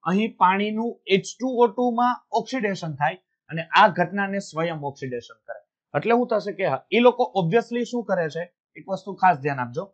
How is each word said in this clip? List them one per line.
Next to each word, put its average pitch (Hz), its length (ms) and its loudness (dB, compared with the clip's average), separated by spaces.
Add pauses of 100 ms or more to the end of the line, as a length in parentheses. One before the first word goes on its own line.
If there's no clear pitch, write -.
અહીં 202 340 0
પાણીનું 214 680 0
એચ 190 180 2 (160)
ટુ 247 220 0
ઓ 240 40 8
ટુ 247 240 0
માં 240 420 0
ઓક્સિડેશન 196 640 -4
થાય 151 240 -2 (300)
અને 165 280 -8
આ 202 120 10
ઘટનાને 196 500 -2
સ્વયં 165 400 -6
ઓક્સિડેશન 135 680 -10
કરે. - 140 -14 (380)
એટલે 214 160 2
શું 247 140 0
થશે 208 240 -2
કે 185 140 -4
હા, 147 260 -2
ઈ 202 60 4
લોકો 240 380 4
obviously 226 480 0
શું 240 200 -6
કરે 180 240 -2
છે, 165 260 -10 (220)
એક 156 120 -20
વસ્તુ 190 260 -10
ખાસ 185 240 2
ધ્યાન 139 200 -4
આપજો 127 360 -8